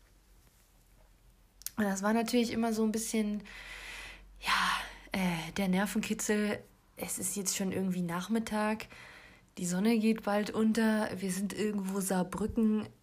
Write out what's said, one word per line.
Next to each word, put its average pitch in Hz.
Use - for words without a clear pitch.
Und 214
das 196
war 214
natürlich 233
immer 226
so 220
ein 220
bisschen, 214
ja, -
äh, 165
der 196
Nervenkitzel. 208
Es -
ist 185
jetzt 190
schon 190
irgendwie 185
Nachmittag, 214
die 180
Sonne 202
geht 220
bald 208
unter, 220
wir 185
sind 190
irgendwo 202
Saarbrücken. 202